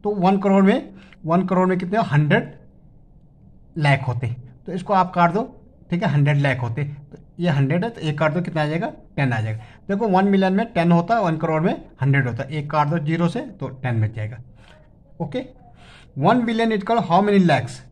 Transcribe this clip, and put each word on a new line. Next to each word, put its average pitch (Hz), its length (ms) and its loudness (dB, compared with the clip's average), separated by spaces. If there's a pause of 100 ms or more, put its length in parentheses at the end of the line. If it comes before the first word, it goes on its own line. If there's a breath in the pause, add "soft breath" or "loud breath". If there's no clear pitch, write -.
तो 208 80 -2
वन 196 260 2
करोड़ 196 260 4
में, 220 260 2 (360 loud breath)
वन 175 200 2
करोड़ 185 220 2
में 185 100 0
कितने? 185 260 -2
हंड्रेड 151 500 2 (1200)
लाख 143 300 2
होते 120 200 -4
हैं। - 380 -12
तो - 60 -10
इसको 180 220 -4
आप 185 200 2
काट 170 200 4
दो, 220 100 0 (460)
ठीक 175 140 -2
है, 185 60 0
हंड्रेड 143 280 2
लाख 135 240 0
होते 117 200 -6
हैं। - 300 -10
तो - 60 -20 (220)
ये 170 100 0
हंड्रेड 139 340 2
है, 233 60 -4
तो - 120 -14
एक 151 180 -4
काट 151 140 0
दो, 175 80 -2
कितना 160 200 -4
आ 151 40 0
जाएगा? 170 260 -4 (240)
टेन 135 180 -2
आ 113 80 -4
जाएगा। 110 220 -6 (260 loud breath)
देखो, 202 180 -2
वन 190 200 2
मिलियन 196 260 2
में 190 200 0
टेन 170 180 2
होता 170 240 4
है, 220 80 0
वन 160 140 0
करोड़ 156 240 -2
में 190 200 -2 (200)
हंड्रेड 135 260 2
होता 120 160 -6
है, 135 80 -10
एक 147 200 -8
काट 151 160 2
दो 165 120 -2
ज़ीरो 165 280 0
से, - 140 -4
तो 233 260 -12
टेन 123 340 -4
बच 104 140 -2
जाएगा, 110 220 -10 (840 soft breath)
ओके। 254 240 -8 (720 loud breath)
वन 220 280 2
बिलियन 226 320 0
equal 233 240 0
how 175 200 2
many 202 240 4
lakhs? 139 360 0 (100)